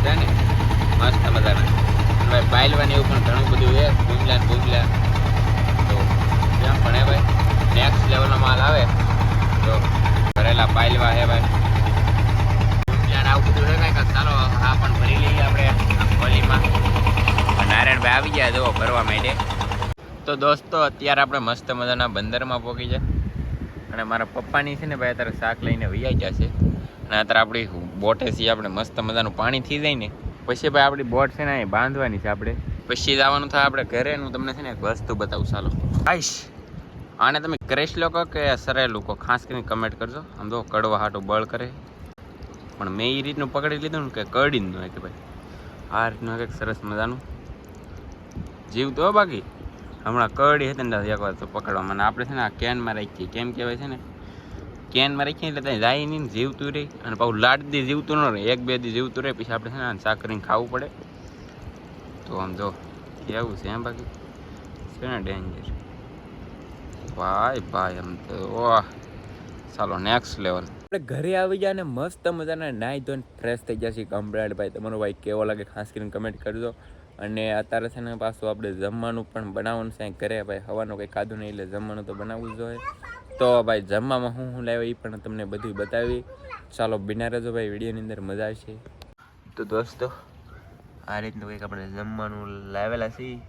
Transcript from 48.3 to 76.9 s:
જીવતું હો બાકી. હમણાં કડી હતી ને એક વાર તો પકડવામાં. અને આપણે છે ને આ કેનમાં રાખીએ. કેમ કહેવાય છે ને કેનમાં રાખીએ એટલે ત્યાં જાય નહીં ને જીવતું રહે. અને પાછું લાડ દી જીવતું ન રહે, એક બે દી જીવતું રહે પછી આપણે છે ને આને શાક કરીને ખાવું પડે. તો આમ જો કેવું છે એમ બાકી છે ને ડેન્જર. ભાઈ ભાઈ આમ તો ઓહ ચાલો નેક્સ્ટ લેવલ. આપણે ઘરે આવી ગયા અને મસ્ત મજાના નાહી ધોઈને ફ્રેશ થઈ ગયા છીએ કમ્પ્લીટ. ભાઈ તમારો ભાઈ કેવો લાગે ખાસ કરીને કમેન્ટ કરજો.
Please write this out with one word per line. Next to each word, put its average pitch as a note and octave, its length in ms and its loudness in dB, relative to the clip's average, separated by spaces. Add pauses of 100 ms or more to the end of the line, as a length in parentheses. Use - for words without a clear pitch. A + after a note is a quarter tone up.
જીવતું C3+ 320 -4
હો G3+ 140 4
બાકી. F3 260 -2 (580)
હમણાં A2+ 340 0
કડી C#3+ 340 4
હતી C3 180 -6
ને A2 80 -2 (180)
એક G2+ 80 -8
વાર G2 160 -4
તો - 140 -10
પકડવામાં. G2 440 -6
અને G2+ 100 0
આપણે A2+ 200 -2
છે C#3 100 -10
ને B2 80 -2
આ G2+ 160 -6
કેનમાં A#2 380 -4
રાખીએ. F#2+ 340 -10
કેમ A#2 220 -6
કહેવાય A#2+ 260 -6
છે C#3 120 -10
ને B2+ 40 -12 (960)
કેનમાં C#3 340 0
રાખીએ D#3 220 -8
એટલે C#3+ 160 -8
ત્યાં A#2+ 200 -2
જાય C#3 260 0
નહીં D#3 140 -6
ને A#2 100 -8
જીવતું C3+ 400 -4
રહે. D3 80 -6 (220)
અને A2 160 -8
પાછું A#2 240 0
લાડ C#3 280 2
દી C#3 160 -2
જીવતું D3+ 320 -2
ન C#3+ 140 2
રહે, G2+ 60 -6 (120)
એક B2 140 -2
બે B2+ 160 -2
દી A#2 140 -6
જીવતું B2+ 280 -6
રહે C3+ 140 -4
પછી A2+ 160 -6
આપણે A2+ 180 -8
છે C3+ 80 -12
ને B2+ 60 -6
આને G2+ 180 -8
શાક A2 160 -2
કરીને G#2+ 260 -8
ખાવું A#2 260 -2
પડે. C3 140 -6 (1400)
તો - 40 -12 (120)
આમ F#2 160 -8
જો G2+ 80 -6 (580)
કેવું A2 380 -6
છે G2 120 -8
એમ A#2 120 -8
બાકી A#2+ 200 -12 (920)
છે B2+ 120 -12
ને A#2+ 140 -6
ડેન્જર. F#2+ 480 -10 (1400)
ભાઈ G2+ 440 -2 (120)
ભાઈ F#2 280 -4
આમ F2+ 100 -12 (160)
તો F#2 80 -12 (280)
ઓહ A2+ 200 4 (920)
ચાલો G2 200 -4 (120)
નેક્સ્ટ A2+ 380 -2
લેવલ. F2+ 200 -2
આપણે - 340 -10 (120)
ઘરે D3 200 -4 (100)
આવી F#3+ 220 -2
ગયા G3 140 -2
અને F3+ 80 -8 (100)
મસ્ત D#3+ 300 -8 (120)
મજાના D#3+ 340 -8 (120)
નાહી C3+ 240 -6
ધોઈને C3+ 180 -8 (160)
ફ્રેશ A#2 260 -6
થઈ A2+ 140 -6
ગયા A2+ 160 -6
છીએ A2 160 -10
કમ્પ્લીટ. G#2 460 -6
ભાઈ G2 180 -6
તમારો G#2+ 260 -8
ભાઈ G2 220 -6
કેવો G#2+ 240 -4
લાગે G#2 240 -8
ખાસ G#2 200 -12
કરીને G#2+ 220 -12
કમેન્ટ G#2+ 280 -10
કરજો. A2+ 280 -8 (520)